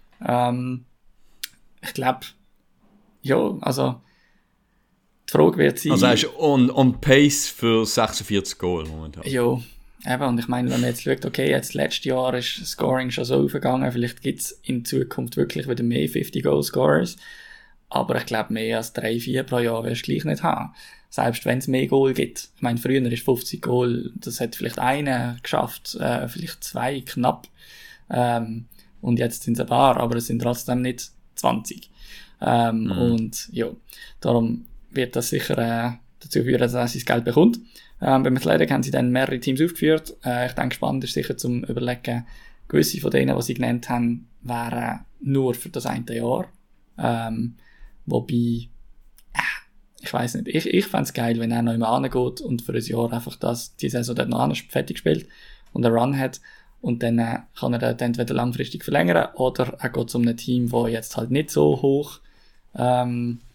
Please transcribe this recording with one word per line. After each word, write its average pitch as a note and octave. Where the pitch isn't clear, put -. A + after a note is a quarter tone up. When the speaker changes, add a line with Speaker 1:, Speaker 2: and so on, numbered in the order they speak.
Speaker 1:
Ähm, B2
ich -
glaub, B2+
ja, C3+
also C3
die -
Frage E3+
wird C#3+
sein D#3
Speaker 2:
Also B2
er B2
ist -
on, C3+
on C3
pace C#3+
für A2+
sechsundvierzig G#2
Goal F2
momentan. D#2
Speaker 1:
Ja, B2+
eben, B2+
und A#2+
ich A#2
meine, B2
wenn B2
man B2
jetzt A#2+
schaut, C3+
okay, C3+
jetzt C3+
letztes C#3+
Jahr C3
ist -
Scoring C3
schon A#2+
so B2+
aufgegangen, C3
vielleicht A#2+
gibt's -
in B2
Zukunft B2+
wirklich C#3+
wieder A#2+
mehr A#2+
fifty-Goal-Scorers, D3
aber B2+
ich A#2
glaub, A2
mehr A2+
als A2+
drei, A2+
vier B2+
pro B2+
Jahr A#2
wirst A#2+
du -
gleich D3
nicht C#3+
haben. -
Selbst -
wenn's C3
mehr C3
Goal C3+
gibt. -
Ich -
meine, A#2+
früher C3
ist A#2+
fünfzig -
Goal, B2
das -
hat A#2
vielleicht -
einer B2+
geschafft, -
äh, B2+
vielleicht -
zwei, C3
knapp. -
Ähm, A#2
und A#2+
jetzt A#2+
sind's A#2
ein B2
paar, B2+
aber A#2+
es A#2+
sind A#2
trotzdem B2
nicht B2
zwanzig. -
Ähm, A#2
Speaker 2:
Mhm. -
Speaker 1:
und A#2
ja, -
darum A#2+
wird B2+
das B2
sicher, -
äh, A#2
dazu -
führen, B2
dass A#2+
er A#2+
sein B2
Geld A#2+
bekommt. E3+
Ähm, C3
beim C3
Athletic E3
haben C#3
sie C3+
dann B2+
mehrere C3
Teams C3
aufgeführt. D#3
Äh, B2
ich B2
denke, -
spannend C3
ist -
sicher C3
zum B2
Überlegen, A#2+
gewisse D3
von -
denen, C3+
die -
sie B2
genannt A#2+
haben, A#2+
wären A#2
nur C3+
für -
das -
eine A#2+
Jahr. A#2
Ähm, A#2
wobei, A#2+
äh, -
ich -
weiss B2
nicht, -
ich, E3
ich F#3+
fänd's -
geil, A#2
wenn A#2
er A#2
noch A#2
immer A2+
angeht B2+
und C3
für B2
ein A#2+
Jahr A#2
einfach A#2
das, -
die C#3
Saison A#2+
dort B2
noch B2
an, C#3
fertig -
spielt D#3
und A#2+
einen A#2
Run C3
hat. -
Und A#2+
dann, A#2
äh, A#2
kann B2
er B2
dort A#2+
entweder A#2+
langfristig B2
verlängern E3
oder B2+
er B2
geht A#2+
zu -
einem A#2
Team, B2
wo A#2
jetzt A2+
halt A#2
nicht D3
so D3
hoch, C#3+
ähm, B2